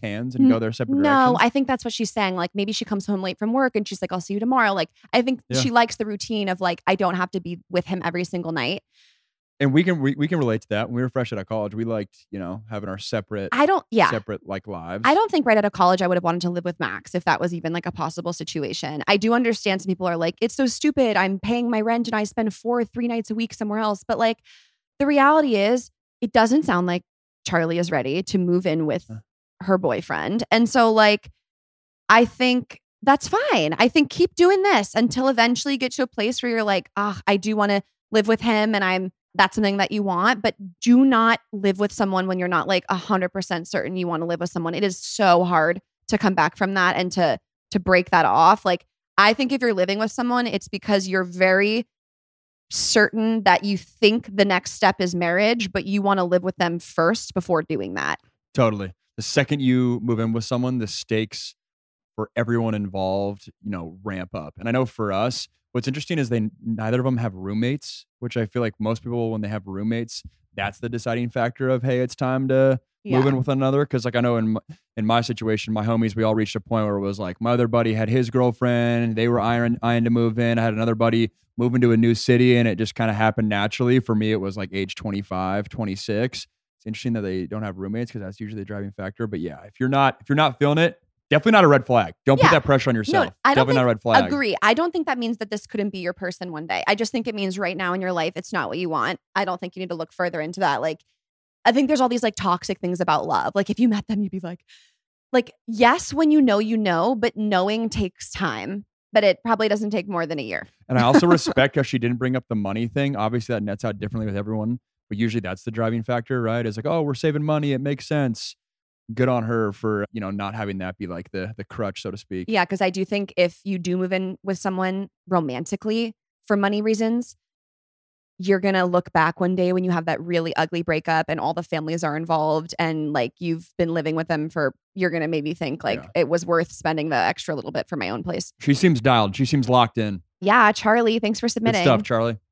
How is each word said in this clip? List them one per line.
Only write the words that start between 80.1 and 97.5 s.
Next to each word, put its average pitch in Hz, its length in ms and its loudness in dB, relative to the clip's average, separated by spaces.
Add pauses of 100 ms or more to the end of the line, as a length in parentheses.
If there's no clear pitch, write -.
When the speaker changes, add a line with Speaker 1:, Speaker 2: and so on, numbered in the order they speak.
Speaker 1:
in. 117 180 2
I 113 60 2
had 113 100 0
another 113 220 0
buddy 113 340 2 (300)
move 120 160 2
into 120 160 4
a 113 60 4
new 117 180 4
city, 123 420 4
and 117 100 4
it 98 120 -2
just 107 160 -4
kinda 110 180 0
happened 110 360 2
naturally. 107 500 2
For 120 160 0
me, 107 160 0
it 110 100 2
was, 98 160 -6
like, 95 160 -6
age 98 220 -4
twenty-five, 98 720 -4
twenty-six. 107 800 -4 (320)
It's - 80 -20
interesting 113 260 -6
that 110 80 -4
they 92 240 -4
don't 107 180 -8
have 98 140 -8
roommates 107 340 -8
'cause 113 100 -10
that's 98 180 -12
usually 107 220 -10
the 98 40 -12
driving 101 260 -10
factor. 104 360 -8
But 101 140 -6
yeah, 78 240 -10
if - 140 -14
you're 127 100 0
not, 139 320 2
if - 80 -8
you're 143 60 0
not 147 240 2
feeling 147 180 4
it, 165 220 2 (320)
definitely 151 220 4
not 202 100 8
a 165 40 10
red 139 180 6
flag. 104 280 2 (120)
Don't 135 120 6
put - 80 6
Speaker 2:
Yeah. 233 60 8
Speaker 1:
that 156 120 4
pressure 139 280 2
on - 40 2
Speaker 2:
No, 113 40 0
Speaker 1:
yourself. 294 340 0 (100)
Speaker 2:
I - 120 4
don't 127 120 4
Speaker 1:
Definitely 135 60 4
not 131 80 4
a - 80 4
Speaker 2:
think, 113 60 4
Speaker 1:
red 107 60 -8
flag. 120 240 4
Speaker 2:
agree. 269 360 0
I 214 140 4
don't 330 180 0
think 330 140 -4
that 269 100 -2
means 233 220 -4
that 208 100 -8
this 208 180 -6
couldn't 208 220 -4
be 196 80 -8
your 180 160 -4
person 180 400 -10
one 156 140 -10
day. - 200 -2
I 202 80 6
just 214 160 -2
think 233 160 -4
it 226 80 -4
means 190 240 -4